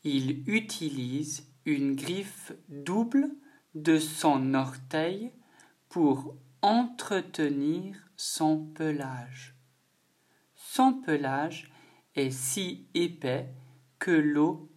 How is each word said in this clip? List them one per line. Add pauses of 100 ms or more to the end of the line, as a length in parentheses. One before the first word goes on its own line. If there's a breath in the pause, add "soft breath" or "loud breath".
Il
utilise (160)
une
griffe (160)
double (460 loud breath)
de
son
orteil (560 soft breath)
pour (260)
entretenir (180)
son
pelage. (960)
Son
pelage (420 soft breath)
est
si
épais (460 loud breath)
que
l'eau